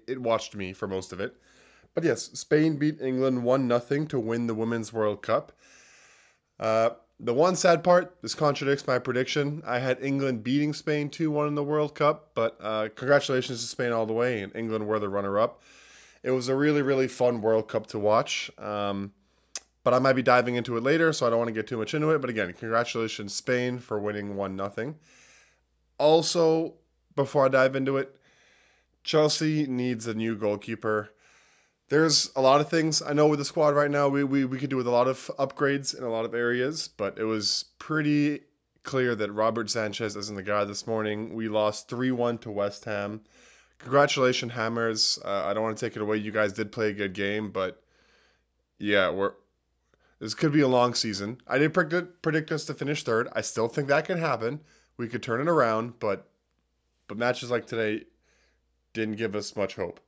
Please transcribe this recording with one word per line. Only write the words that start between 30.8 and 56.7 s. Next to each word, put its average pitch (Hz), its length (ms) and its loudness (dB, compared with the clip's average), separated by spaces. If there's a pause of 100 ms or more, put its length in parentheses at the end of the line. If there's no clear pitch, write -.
There's 151 440 2
a 135 60 0
lot 135 220 8
of 151 80 -4
things 160 320 0
I 147 100 -4
know 151 140 6
with 151 120 4
the 143 60 -4
squad 151 300 2
right 147 160 2
now 143 180 2
we, 139 160 2
we, 135 220 2
we 127 120 -6
could 135 120 -4
do 135 80 -2
with 120 80 -2
a 123 40 0
lot 123 160 4
of 131 320 -2
upgrades 139 580 -2
in 127 60 -10
a 123 60 -6
lot 113 160 -2
of 113 100 -6
areas, 123 540 -2
but 98 300 -6
it 110 60 -2
was 110 420 -2 (120)
pretty 147 600 0 (440)
clear 127 300 0
that 104 160 -2
Robert 110 380 0
Sanchez 107 480 -4
isn't 101 180 -8
the 98 80 -8
guy 104 220 0
this 101 220 -8
morning. 107 480 -4
We 113 120 -4
lost 107 440 0
three 127 200 -2
one 120 280 -2
to 113 120 -10
West 101 360 -4
Ham. 104 340 -6 (580)
Congratulations, 127 760 2
Hammers. 113 680 -2
Uh, 98 220 -4
I 98 80 -2
don't 107 100 -2
wanna 110 140 -2
take 113 180 -6
it 110 60 -8
away. 107 160 0
You 107 160 -4
guys 107 220 0
did 107 180 -6
play 110 160 0
a 104 60 -2
good 101 180 -4
game, 101 380 -4
but 95 320 -4 (960)
yeah, 98 320 4
we're, 98 240 -2 (840)
this 107 120 -8
could 156 200 0
be 147 100 4
a 135 60 4
long 123 260 4
season. 104 520 -4
I 131 120 0
did 156 160 2
predict, 175 480 -2
predict 156 280 -2
us 156 140 -4
to 151 100 -8
finish 147 300 -4
third. 117 300 0
I 113 80 -2
still 113 260 -2
think 139 200 -4
that 151 180 2
can 180 120 -2
happen. 131 400 -2 (380)
We 120 100 -6
could 117 160 -6
turn 123 200 -2
it 160 60 0
around, 120 520 2
but, 101 300 -4 (800)